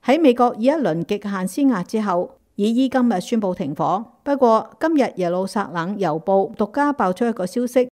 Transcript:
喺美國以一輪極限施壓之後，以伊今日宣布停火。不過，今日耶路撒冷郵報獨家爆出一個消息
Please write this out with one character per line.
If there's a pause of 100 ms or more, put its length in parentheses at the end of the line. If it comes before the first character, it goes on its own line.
喺
美
國
以
一
輪
極
限
施
壓
之
後， (240)
以
伊
今
日
宣
布
停
火。 (180)
不
過， (100)
今
日
耶
路
撒
冷
郵
報
獨
家
爆
出
一
個
消
息 (100)